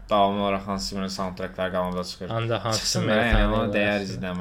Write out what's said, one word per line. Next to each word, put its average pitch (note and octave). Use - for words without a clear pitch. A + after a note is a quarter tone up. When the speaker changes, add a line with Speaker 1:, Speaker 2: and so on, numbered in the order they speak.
Speaker 1:
Davamlı G2+
olaraq G2
Hans G2
Zimmer G2
soundtrackləri F#2
qabağımıza F2+
çıxır. F2+
Speaker 2:
Ancaq A2+
Hans A2
Speaker 1:
Çıxsın -
Speaker 2:
Zimmer A2
Speaker 1:
da, A2
yəni, A2
o G#2+
Speaker 2:
tanıyırlar. A2
Speaker 1:
dəyər G#2
izləmək, F#2